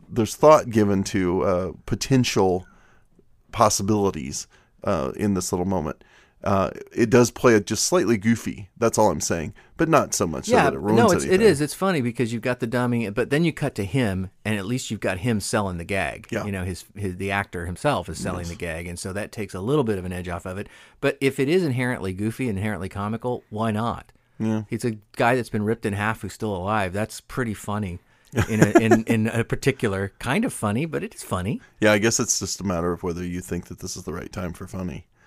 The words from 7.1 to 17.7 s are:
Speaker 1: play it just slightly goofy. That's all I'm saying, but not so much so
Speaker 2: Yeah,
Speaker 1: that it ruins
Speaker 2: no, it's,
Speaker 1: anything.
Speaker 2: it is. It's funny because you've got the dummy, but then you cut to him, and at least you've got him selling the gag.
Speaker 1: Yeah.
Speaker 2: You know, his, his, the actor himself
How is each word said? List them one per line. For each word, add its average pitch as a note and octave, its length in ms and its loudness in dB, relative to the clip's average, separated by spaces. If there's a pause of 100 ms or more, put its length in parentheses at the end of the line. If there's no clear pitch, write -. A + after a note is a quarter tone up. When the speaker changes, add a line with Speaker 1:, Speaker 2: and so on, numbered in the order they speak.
Speaker 1:
play A#2+ 240 6
it G#2 140 4
just A2 160 -2
slightly A#2+ 320 2
goofy. A2 600 -2
That's A#2 220 2
all G#2+ 140 6
I'm D2+ 80 -4
saying, F2 340 -4 (220)
but E3 120 2
not C3 240 4
so G2 140 0
much D2 200 -6
so A#3+ 100 4
Speaker 2:
Yeah, F#3 80 6
Speaker 1:
that C3+ 100 2
it C2+ 60 -6
ruins G2 180 2
Speaker 2:
no, - 140 8
it's, D#3 120 2
Speaker 1:
anything. F#3 160 2
Speaker 2:
it - 0 -
is. F3+ 200 6
It's D3 140 -2
funny F#3+ 260 0
because A#2 320 0
you've A#2 100 -4
got B2 160 -2
the B2 80 -2
dummy, A#2+ 440 0
but A2+ 200 0
then D#3 140 4
you D#3+ 80 2
cut - 240 -4
to G2+ 80 -2
him, G2 460 0 (140)
and G#2+ 140 0
at F#2+ 80 -6
least B2+ 240 -4
you've G#2+ 80 -6
got F#2+ 200 -2
him A2+ 200 0
selling G2 400 -2
the E2+ 60 -8
gag. F2+ 480 -4
Speaker 1:
Yeah. G#2+ 120 -4
Speaker 2:
You G#2 60 -6
know, F#2+ 140 -4
his, F#2 200 -8 (120)
his, F#2+ 220 -6
the G2 120 -4
actor G2 360 -4
himself F#2 420 -2